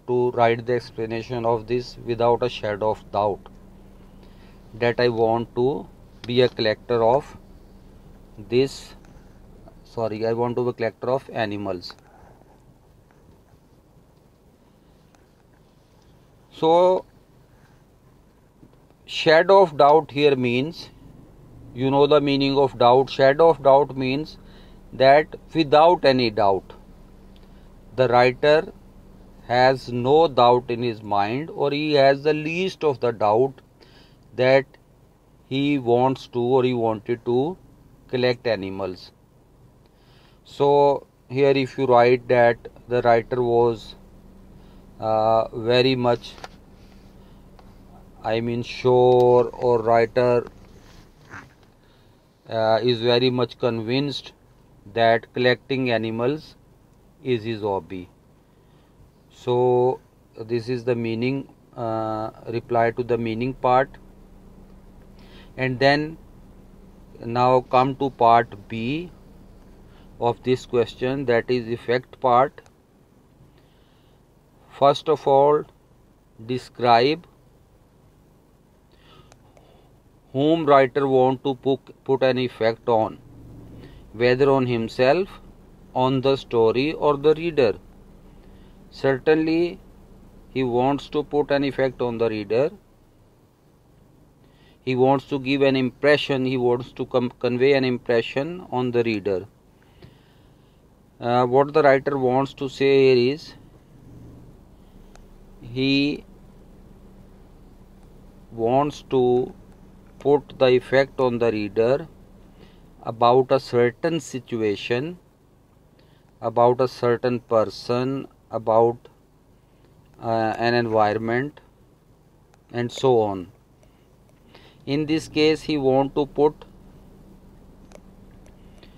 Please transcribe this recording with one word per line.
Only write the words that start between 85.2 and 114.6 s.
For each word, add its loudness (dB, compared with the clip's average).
on 0
the 2
story, 0
or 0
the 2
reader. 0
Certainly, -2
he -4
wants -2
to -4
put -4
an 0
effect -4
on -4
the 0
reader. -2
He -4
wants 2
to -6
give -2
an 2
impression, 0
he -2
wants -2
to -8
com-, -2
convey 0
an 2
impression -4
on -2
the 0
reader. -4
Uh, 0
what 0
the 2
writer 2
wants -2
to -8
say 2
here 2
is, -20
he -2
wants -2
to 0
put 0
the 2
effect 0
on 0
the 0
reader -2
about 2
a 2
certain -2
situation, -6